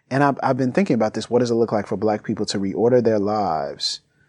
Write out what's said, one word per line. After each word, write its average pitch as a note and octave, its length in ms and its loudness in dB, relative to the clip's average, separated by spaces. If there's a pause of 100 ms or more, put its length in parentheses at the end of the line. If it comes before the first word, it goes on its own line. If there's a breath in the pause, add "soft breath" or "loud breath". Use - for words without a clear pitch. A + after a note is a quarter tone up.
And C#3 160 2
I've, C#3 180 2
I've C3 140 2
been B2+ 160 -2
thinking F#3+ 220 2
about A2 180 0
this. A2 160 -6
What A#2+ 100 4
does A#2+ 120 0
it A#2 40 2
look A2+ 160 2
like G#2 160 -2
for A2+ 80 -4
Black G#2+ 300 -2
people G#2+ 220 -4
to - 120 -4
reorder A2 420 2
their A2 180 2
lives F#2 840 -4 (280)